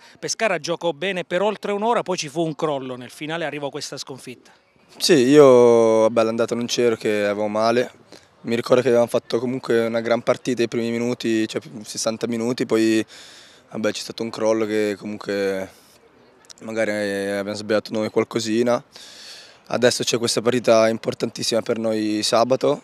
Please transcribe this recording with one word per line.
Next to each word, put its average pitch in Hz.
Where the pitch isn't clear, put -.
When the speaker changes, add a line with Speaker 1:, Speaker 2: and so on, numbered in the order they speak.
Speaker 1:
Pescara 185
giocò 165
bene 175
per 180
oltre 208
un'ora, 208
poi 185
ci 156
fu 160
un 160
crollo. 135
Nel 123
finale 160
arrivò 143
questa 143
sconfitta. 127
Speaker 2:
Sì, -
io, 120
vabbè, 113
all'andata 113
non 120
c'ero, 117
che 104
avevo 104
male. 113
Mi 117
ricordo 123
che 135
avevamo 120
fatto 117
comunque 123
una 117
gran 117
partita 120
i -
primi 117
minuti, 117
cioè 107
sessanta -
minuti, 120
poi, 110
vabbè, 107
c'è -
stato -
un 117
crollo 110
che 104
comunque 98
magari 110
abbiamo 101
sbagliato 104
noi 110
qualcosina. 117
Adesso 117
c'è 123
questa 117
partita 113
importantissima 113
per 117
noi 107
sabato 127